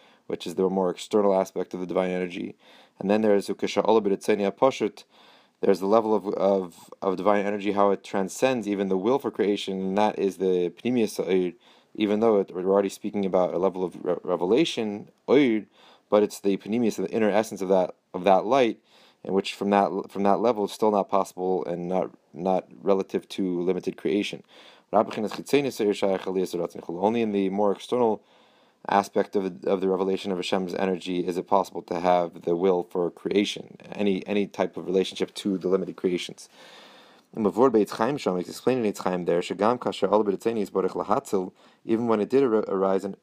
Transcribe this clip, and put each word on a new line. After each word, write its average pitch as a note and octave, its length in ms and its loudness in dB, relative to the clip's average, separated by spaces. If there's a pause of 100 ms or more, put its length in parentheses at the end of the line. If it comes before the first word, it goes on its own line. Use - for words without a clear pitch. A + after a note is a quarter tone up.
(280)
which - 200 -8
is E2+ 80 -8
the F#2+ 140 2
more F#2+ 200 0
external G2+ 480 2
aspect F#2 360 -2
of F2+ 80 -8
the F#2 40 -6
divine F#2 260 0
energy. F#2 440 -6 (420)
And G2 140 -4
then A2 100 4
there G#2+ 140 4
is G2 140 0
Ukesha G2+ 360 -2
Ola A2 160 4
B'Ritzeni G2 480 0
HaPashut. B2 540 0 (580)
There's F#2 180 2
the F#2+ 60 -4
level G#2+ 300 4
of, F#2+ 140 -2
of, F#2+ 600 0 (120)
of A2+ 140 0
divine G2 300 2
energy, G2+ 260 -2
how G2+ 200 4
it G2 120 -2
transcends G#2 640 -2
even G2+ 220 -2
the F#2+ 80 0
will A#2 200 2
for B2 140 -6
creation, G2 480 -2
and F#2+ 180 -4
that G#2+ 220 0
is F2+ 180 -2
the F2+ 340 0
Pnimius A#2 520 -2
Ha'ir, F#2 300 0 (420)
even G#2 240 0
though A2 220 4
it, F2+ 120 -6
we're F2+ 120 -6
already G2 240 2
speaking G2+ 360 -4
about F2+ 280 2
a E2 40 -2
level F#2 280 0
of E2+ 180 -8
re-, F2 200 -2
revelation, G#2 880 -2 (200)
Oir, A2+ 360 4 (440)
but G#2 120 6
it's G2+ 200 0
the G2 160 0
Pnimius, A2 400 -2
the F#2 120 -4
inner A2 200 0
essence G2+ 320 0
of F#2 80 0
that, F#2 260 2 (180)
of F#2 120 -4
that F#2+ 200 6
light, A#2+ 320 2 (460)
in F#2 100 -4
which G2 200 0
from G2+ 160 -4
that, G2+ 200 6 (200)
from G2 140 -4
that G2 180 2
level G#2+ 240 0
it's - 80 -6
still G#2+ 180 2
not G2+ 160 2
possible F#2 560 -2
and F2 240 -6
not, F#2 240 -2 (220)
not F2+ 340 -2 (140)
relative F#2+ 480 -2
to F2+ 320 -4
limited F2+ 340 -2
creation. - 480 -4 (480)
Only G#2+ 240 0 (2000)
in A2 100 -2
the G2+ 180 0
more G2+ 220 0
external A2+ 500 -2 (680)
aspect G2+ 460 0
of, F#2+ 300 -4
of F#2 160 0
the F#2+ 60 0
revelation F#2+ 440 -2
of F2+ 60 -4
Hashem's F2+ 360 -4
energy F2+ 520 -2
is F2+ 120 -4
it F2+ 100 -6
possible F#2 360 0
to F2 160 -6
have F2 420 0
the E2+ 140 0
will F2+ 280 2
for F2 260 -4
creation, - 680 -4 (160)
any, G2+ 340 -2
any G2+ 200 -2
type - 300 -4
of D#2+ 80 -8
relationship F2+ 500 -2
to G2 220 -2
the F2+ 100 -6
limited F2+ 280 0
creations. - 540 -4 (840)
And A2 80 -2
before G#2+ 280 4
Beit G#2+ 180 4
Chaim C3 280 -2
Shom, F#2 200 -2
he's F2+ 120 -6
explaining A#2+ 420 -2
Eitz - 120 -8
Chaim F2+ 220 -2
there, E2+ 140 2
Shagam G2+ 400 0
Kasher G2 320 -2
Al G#2+ 120 4
B'Ritzeini G2+ 440 -2
Yisborach F#2 240 -2
Lahatzil, F#2 600 -2 (320)
even A2+ 240 0
when A2 120 2
it G2+ 100 -2
did C3+ 140 4
ar-, A2 240 2
arise F#2+ 360 0
and G2 180 -8